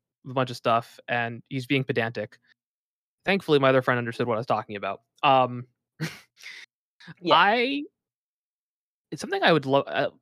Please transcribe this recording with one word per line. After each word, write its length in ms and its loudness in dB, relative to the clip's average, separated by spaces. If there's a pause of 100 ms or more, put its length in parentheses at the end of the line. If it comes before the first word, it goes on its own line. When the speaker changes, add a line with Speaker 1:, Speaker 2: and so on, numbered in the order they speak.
(280)
Speaker 1:
a 60 -12
bunch 160 -2
of 80 -12
stuff, 500 -2
and 420 -6
he's 180 -8
being 160 0
pedantic. 560 -6 (880)
Thankfully, 320 4
my 100 4
other 140 4
friend 160 0
understood 280 -4
what 80 -2
I 40 -2
was 80 -8
talking 300 -4
about. 260 -8 (200)
Um, 440 2 (320)
<laughs> 80 -6 (1120)
Speaker 2:
Yeah. 180 4
Speaker 1:
I, 460 2 (1300)
it's 100 -12
something 220 -6
I 100 6
would 120 0
love, 220 2
uh, 220 -2 (120)